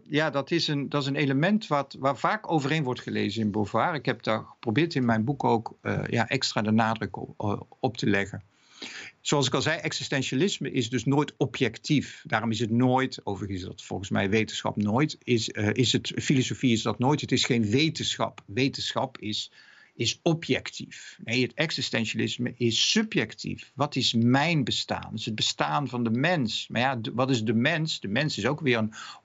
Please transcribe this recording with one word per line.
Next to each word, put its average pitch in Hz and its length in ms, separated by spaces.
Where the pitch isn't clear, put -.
ja, 151 260
dat 135 200
is 170 180
een, 143 200
dat 147 140
is 131 60
een 139 80
element 151 500
wat, 143 320
waar 135 200
vaak - 320
overheen 156 320
wordt 123 180
gelezen 104 420
in 107 80
Beauvoir. 110 440
Ik 143 120
heb 120 160
daar 110 220
geprobeerd 147 500
in 131 100
mijn 113 200
boek 139 200
ook, 117 360
eh, 98 260
ja, 120 220
extra 131 340
de 104 80
nadruk 110 460
op, - 240
eh, 101 200
op 127 180
te 131 100
leggen. 98 360
Zoals 143 260
ik 131 80
al 139 80
zei, 156 160
existentialisme 143 920
is 120 200
dus 123 140
nooit 143 320
objectief. - 920
Daarom 113 240
is 110 100
het 110 100
nooit, 127 540
overigens 98 360
is 92 60
dat - 160
volgens 98 280
mij 101 200
wetenschap 107 460
nooit, 110 460
is, 117 280
eh, 104 220
is 120 200
het, - 240
filosofie 123 560
is 110 100
dat 110 160
nooit. 139 220
Het 120 120
is 131 120
geen 117 260
wetenschap. 131 760
Wetenschap 123 720
is, - 320
is 117 220
objectief. - 1000
Nee, 120 180
het 120 120
existentialisme 120 1040
is 117 340
subjectief. 131 840
Wat 143 220
is 123 180
mijn 135 500
bestaan? - 460
Dat 104 80
is - 60
het 113 100
bestaan 147 540
van 120 160
de 113 60
mens. 135 580
Maar 113 120
ja, 131 160
de, 113 180
wat 127 160
is 113 140
de 113 100
mens? 156 460
De - 80
mens 131 300
is 98 80
ook 147 140
weer 123 180
een 110 140